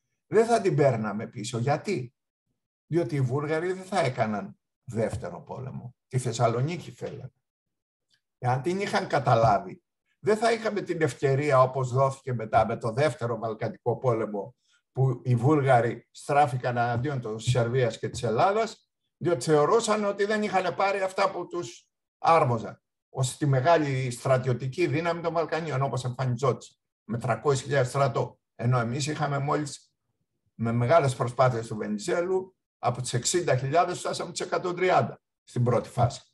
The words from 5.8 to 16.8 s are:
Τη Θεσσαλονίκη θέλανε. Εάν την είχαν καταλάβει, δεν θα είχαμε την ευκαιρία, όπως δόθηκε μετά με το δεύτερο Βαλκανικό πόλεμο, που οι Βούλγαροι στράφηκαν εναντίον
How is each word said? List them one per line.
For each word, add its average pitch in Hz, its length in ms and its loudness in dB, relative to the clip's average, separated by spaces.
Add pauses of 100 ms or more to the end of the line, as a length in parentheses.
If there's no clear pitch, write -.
Τη 131 100 -4
Θεσσαλονίκη 123 720 -2
θέλανε. - 420 -12 (1040)
Εάν 127 240 0
την 180 180 -2
είχαν 202 260 -2
καταλάβει, 110 760 2 (360)
δεν 202 180 2
θα 226 160 2
είχαμε 220 280 -2
την 165 220 -4
ευκαιρία, 135 600 4
όπως 127 300 0
δόθηκε 131 400 0
μετά 110 340 2
με 113 100 -4
το 110 160 -4
δεύτερο 147 460 -2
Βαλκανικό 113 600 -4
πόλεμο, 107 580 -2 (360)
που 131 320 2
οι 123 120 2
Βούλγαροι 123 720 2
στράφηκαν 131 680 0
εναντίον 120 440 -2